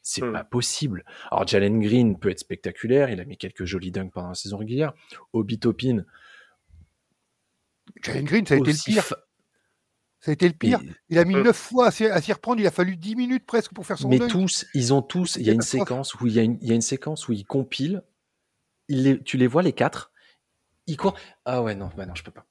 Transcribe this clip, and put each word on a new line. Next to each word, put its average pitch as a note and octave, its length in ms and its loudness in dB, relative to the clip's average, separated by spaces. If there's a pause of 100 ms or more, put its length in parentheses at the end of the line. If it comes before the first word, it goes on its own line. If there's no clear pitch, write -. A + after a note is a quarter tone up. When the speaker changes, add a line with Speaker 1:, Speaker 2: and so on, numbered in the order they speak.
Speaker 1:
C'est - 240 -6
Speaker 2:
Hmm. A#2 80 -4
Speaker 1:
pas F2 120 -8
possible. » B2 600 -4 (260)
Alors, G2 160 -2
Jalen G2+ 340 2
Green G#2+ 380 4
peut G2 120 0
être F#2 80 -6
spectaculaire, A#2+ 720 -2
il F#2+ 100 -6
a F2 60 -12
mis F2+ 100 -14
quelques F#2 300 -10
jolis F2+ 240 -6
dunks F#2+ 220 -8
pendant F2+ 160 -10
la F2+ 60 -12
saison G2+ 220 -10
régulière. B2+ 380 -4 (400)
Obi A2 240 -2
Toppin. A#2 480 0 (2000)
Speaker 3:
Jalen C#3 220 -4
Green, F#3 220 0
ça D3 80 4
a - 20 6
été C#3 100 4
le D3 60 4
Speaker 1:
Aussi D3+ 200 -2
Speaker 3:
pire. G#3+ 120 4
Speaker 1:
fa-, - 220 -8 (920)
Speaker 3:
Ça - 100 -4
a D3+ 40 2
été F3 140 4
le E3 60 2
pire. A#3+ 280 2
Speaker 1:
mais D3+ 100 -14 (160)
Speaker 3:
Il E3 100 4
a E3+ 60 8
mis F#3+ 120 2
Speaker 2:
Hmm. G3+ 60 4
Speaker 3:
neuf A3+ 140 6
fois B3 320 2
à - 20 6
s'y, A3 140 -2
à G3 160 2
s'y G3+ 120 -4
reprendre, A3+ 280 -2
il G3+ 60 2
a E3 40 4
fallu F3+ 260 -2
dix G3 200 -8
minutes B3 300 -2
presque A3+ 260 -2
pour - 140 -14
faire G3+ 120 -6
son C3+ 100 -2
Speaker 1:
Mais B2+ 100 6
Speaker 3:
dunk. A#3+ 120 2
Speaker 1:
tous, F#3 440 0
ils B2+ 180 2
ont C#3 100 4
tous, F3 340 -4
il - 60 -8
y A2 80 4
a - 20 6
une A2+ 60 6
Speaker 3:
Catastrophe. B2+ 300 0
Speaker 1:
séquence C3 320 -6
où B2 60 -2
il A2 80 0
y A#2 40 4
a A#2 40 4
une, A2+ 180 0
il B2 80 -6
y A2+ 40 4
a - 20 4
une A#2 60 2
séquence C#3+ 480 -6
où B2 40 -2
ils G2+ 120 -4
compilent, C#3 580 -4 (880)
ils C3 160 0
les, C3+ 180 4
tu - 140 -6
les B2+ 100 4
vois C#3+ 160 2
les E3+ 100 2
quatre, - 380 -2 (800)
ils D#3 80 -6
courent. F#3+ 220 -2 (260)
Ah B2 180 -2
ouais, A2 120 -2
non, F#2+ 220 -10
bah F#2+ 100 -10
non, F2 80 -14
je - 100 -14
peux - 80 -20
pas. - 180 -20